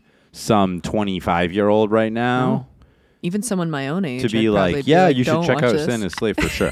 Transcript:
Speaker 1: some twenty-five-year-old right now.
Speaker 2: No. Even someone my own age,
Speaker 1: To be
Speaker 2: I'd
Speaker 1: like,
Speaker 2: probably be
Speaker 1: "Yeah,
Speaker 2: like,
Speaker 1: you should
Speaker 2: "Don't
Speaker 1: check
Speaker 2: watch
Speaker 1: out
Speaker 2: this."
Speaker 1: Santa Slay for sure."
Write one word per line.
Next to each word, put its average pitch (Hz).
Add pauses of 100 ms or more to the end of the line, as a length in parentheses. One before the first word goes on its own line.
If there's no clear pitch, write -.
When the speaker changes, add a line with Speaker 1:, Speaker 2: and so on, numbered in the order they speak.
(320)
Speaker 1:
some 95
twenty-five-year-old 101
right 110
now. 123
Speaker 2:
No. 127 (560)
Even 185
someone 180
my 135
own 175
age, 127
Speaker 1:
To 123
be 110
Speaker 2:
I'd 107
Speaker 1:
like, 95
Speaker 2:
probably 71
be -
Speaker 1:
"Yeah, 180
Speaker 2:
like, 151
Speaker 1:
you 123
should 156
Speaker 2:
"Don't 165
Speaker 1:
check 127
Speaker 2:
watch 147
Speaker 1:
out 117
Speaker 2:
this." 151
Speaker 1:
Santa 110
Slay 107
for 92
sure." 85